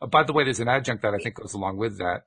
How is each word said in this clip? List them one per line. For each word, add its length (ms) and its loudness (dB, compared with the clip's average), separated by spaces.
Uh, 60 -6
by 160 6
the 100 0
way, 120 4
there's 160 0
an 80 0
adjunct 340 0
that 100 2
I 60 -2
think 160 -6
goes 200 -14
along 220 -4
with 220 -4
that, 280 -2